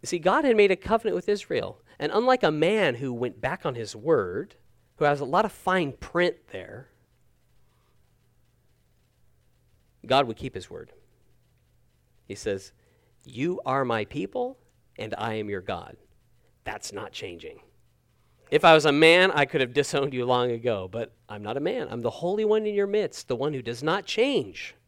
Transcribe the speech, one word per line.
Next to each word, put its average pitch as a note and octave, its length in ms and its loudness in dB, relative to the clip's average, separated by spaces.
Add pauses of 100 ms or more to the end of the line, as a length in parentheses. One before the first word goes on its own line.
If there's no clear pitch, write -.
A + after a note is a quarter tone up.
See, F3 160 -4
God G3 240 2
had B3 140 4
made G3+ 140 8
a F#3 40 4
covenant G#3+ 400 0
with F3+ 140 -4
Israel. C#3 500 -2 (200)
And D3 120 -2
unlike B3 320 2
a E3 80 4
man D#3+ 440 2
who B2+ 180 -6
went A#2+ 260 -4
back C#3 260 -4
on C3+ 100 -4
his A2+ 200 -10
word, A2+ 600 -2 (400)
who D3+ 100 0
has C#3+ 140 2
a C#3+ 60 -6
lot E3+ 200 2
of G3 60 -6
fine F3+ 420 -2
print - 420 -2 (160)
there, G#2 380 -16 (3250)
God B2+ 220 4
would A2+ 80 -8
keep - 200 -12
his F#2 140 -12
word. E2 220 -18 (1400)
He G2 80 -12
says, G2 380 -6 (500)
"You C#3 420 -6
are C3+ 200 0
my A2+ 180 0
people, B3 540 -6 (400)
and G#2+ 200 -8
I A2 180 -4
am G#2+ 140 -6
your G2 120 -6
God." F2 340 -10 (680)
That's - 260 -10
not F#2+ 220 -12
changing. E2+ 480 -14 (880)
If D3+ 140 4
I E3 80 10
was D#3 120 6
a D3+ 60 4
man, E3 400 8
I D3 140 2
could C#3 160 -2
have B2 120 -2
disowned C#3+ 400 0
you B2 120 -2
long B2 260 2
ago, A2+ 400 -4
but A2 220 -8 (160)
I'm G#2 120 -12
not G#2 140 -6
a C#3 60 -4
man. A3+ 280 -4
I'm A#2+ 120 -8
the A#2 80 0
Holy F#3 340 -4
One G#3+ 220 2
in G#3 100 -4
your G3+ 100 0
midst, G3+ 440 -4
the B2 80 -2
one C#3+ 160 -2
who C3 80 -6
does A#2 200 -8
not E3+ 240 0
change. G#3+ 680 -2 (120)